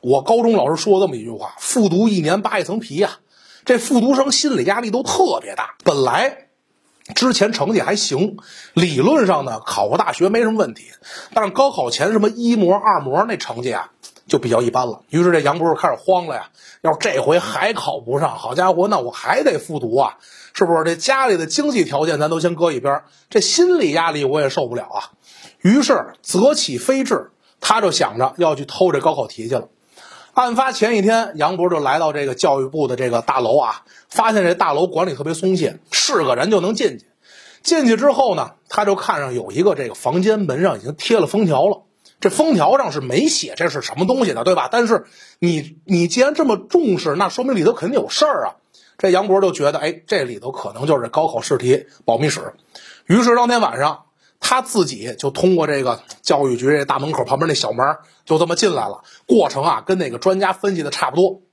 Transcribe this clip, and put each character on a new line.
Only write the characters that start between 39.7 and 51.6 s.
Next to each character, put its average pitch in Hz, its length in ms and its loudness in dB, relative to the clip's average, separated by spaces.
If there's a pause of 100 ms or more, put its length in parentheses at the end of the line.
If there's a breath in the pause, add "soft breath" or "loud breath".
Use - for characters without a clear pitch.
这 131 120 -6
个 104 60 -10
房 175 300 -2
间 214 160 2
门 160 240 -2
上 139 160 0
已 - 20 -16
经 151 140 -10
贴 226 240 0
了 160 80 2
封 208 180 0
条 151 220 2
了， - 160 -2 (360 soft breath)
这 185 120 2
封 311 240 2
条 180 240 4
上 160 120 -2
是 147 80 -6
没 139 280 0
写 - 280 -4
这 170 140 -2
是 135 140 -6
什 - 160 -10
么 185 80 0
东 254 180 2
西 156 80 -2
的， 113 100 -4
对 180 120 4
吧？ 131 160 -2
但 233 160 2
是 214 180 0 (320 loud breath)
你， 165 480 -2
你 170 220 2
既 202 140 -2
然 285 120 2
这 311 120 2
么 220 120 2
重 220 400 2
视， 151 180 -2
那 185 140 0
说 - 140 -6
明 262 120 0
里 170 80 0
头 196 80 6
肯 202 200 -4
定 269 100 0
有 - 80 -6
事 - 160 2
儿 175 220 -2
啊。 - 80 -10 (420 soft breath)
这 190 140 0
杨 190 160 2
博 196 120 4
就 190 120 2
觉 147 200 0
得， 151 60 -6
哎， 151 300 -6
这 180 160 0
里 117 160 -10
头 123 120 -10
可 101 220 -12
能 123 140 -6
就 147 120 2
是 113 100 -6
高 156 180 0
考 113 140 -4
试 127 180 -2
题 127 260 2 (200 soft breath)